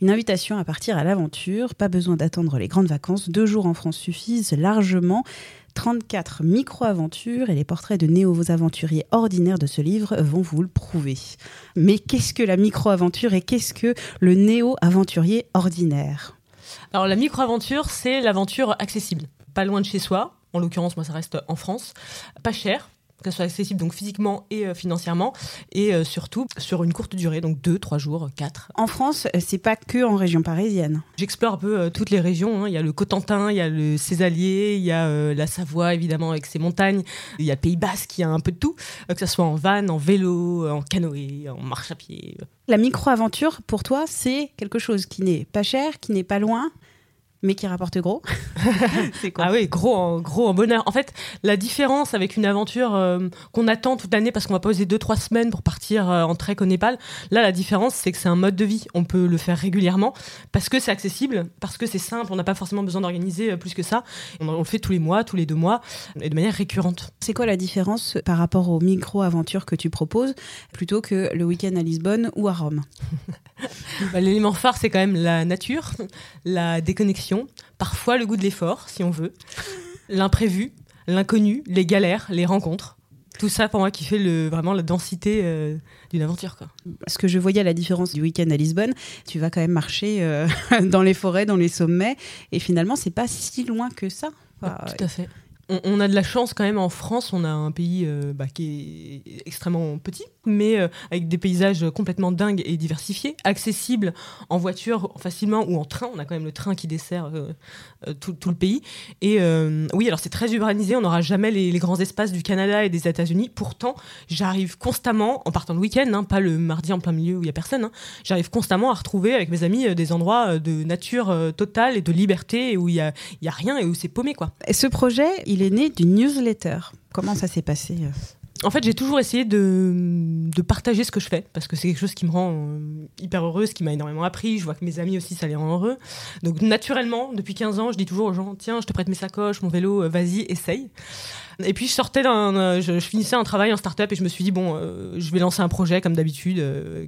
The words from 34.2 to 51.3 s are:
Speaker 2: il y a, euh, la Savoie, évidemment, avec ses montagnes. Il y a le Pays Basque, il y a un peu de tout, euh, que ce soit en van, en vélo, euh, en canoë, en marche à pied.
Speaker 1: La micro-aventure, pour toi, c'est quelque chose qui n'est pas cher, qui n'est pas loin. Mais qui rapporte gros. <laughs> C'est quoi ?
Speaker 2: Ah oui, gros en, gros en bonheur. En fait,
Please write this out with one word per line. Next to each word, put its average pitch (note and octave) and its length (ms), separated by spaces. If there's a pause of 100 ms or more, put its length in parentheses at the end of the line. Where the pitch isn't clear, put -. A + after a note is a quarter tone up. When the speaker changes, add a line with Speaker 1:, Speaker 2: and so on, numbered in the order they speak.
Speaker 2:
il F#3+ 80
y E3+ 80
a, E3 140
euh, D3+ 280
la D3+ 120
Savoie, E3+ 480
évidemment, D#3+ 360
avec D#3 160
ses - 120
montagnes. F#3+ 440 (360)
Il D3+ 80
y D3 40
a C#3 40
le C#3 60
Pays E3+ 160
Basque, - 420
il - 20
y F3 40
a D#3+ 40
un D#3+ 120
peu F3+ 120
de E3+ 60
tout, D#4 180 (340)
euh, F3+ 40
que - 60
ce F#3+ 60
soit F3 200
en D#3 80
van, G3 340
en D#3+ 80
vélo, F3 680
euh, D3+ 40
en D3 120
canoë, C#3+ 640
en B2+ 140
marche B2+ 280
à C3 40
pied. G1+ 420 (320)
Speaker 1:
La A3+ 80
micro-aventure, A#3+ 880
pour G#3+ 160
toi, C#4 240
c'est C#4 500
quelque G#3+ 220
chose G#3 280
qui - 160
n'est E3+ 240
pas G#3 160
cher, C#4 380
qui - 120
n'est F#3+ 120
pas G3+ 140
loin. A3+ 320 (760)
Mais G3 100
qui G3 120
rapporte F3+ 320
gros. F#3 240 (340)
<laughs> G#3 640
C'est F#3+ 100
quoi ? - 180
Speaker 2:
Ah F#3+ 40
oui, G#3+ 160
gros E3+ 260
en, E3+ 260
gros E3+ 280
en F#3+ 60
bonheur. A3 320
En G3 60
fait, C4+ 200 (300)